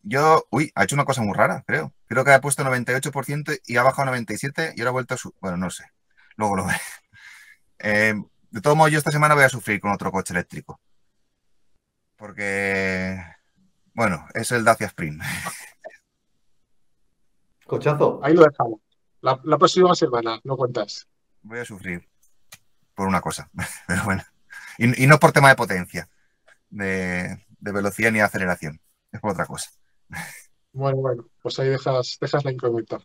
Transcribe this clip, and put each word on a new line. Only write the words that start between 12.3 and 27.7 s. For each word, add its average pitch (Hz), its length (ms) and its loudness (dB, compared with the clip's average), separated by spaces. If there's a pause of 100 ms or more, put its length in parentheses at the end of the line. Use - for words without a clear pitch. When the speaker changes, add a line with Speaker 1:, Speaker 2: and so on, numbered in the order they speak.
Speaker 1:
bueno, 104 420 -2
es 113 180 -4
el 117 120 0
Dacia 110 220 4
Spring. 78 340 -8
<laughs> - 2500 -16
Speaker 2:
Cochazo. 135 560 0
Speaker 3:
Ahí 151 120 2
lo 170 100 10
dejamos. 120 360 0 (400)
La, 127 220 0
la 156 160 2
próxima 180 360 4
semana, 113 500 -2
no 135 120 -6
cuentas. 123 520 -6 (340)
Speaker 1:
Voy 110 160 -14
a 120 60 -10
sufrir 92 440 -12 (840)
por 95 140 -2
una 95 120 2
cosa, - 320 -8
<laughs> - 360 -10
pero 90 160 -2
bueno. 95 180 -2 (560)
Y, 131 260 2
y - 20 4
no 147 120 8
por 156 140 4
tema 139 160 6
de 131 80 8
potencia, 92 520 -4 (640)
de, 95 720 -4 (140)
de 104 140 -8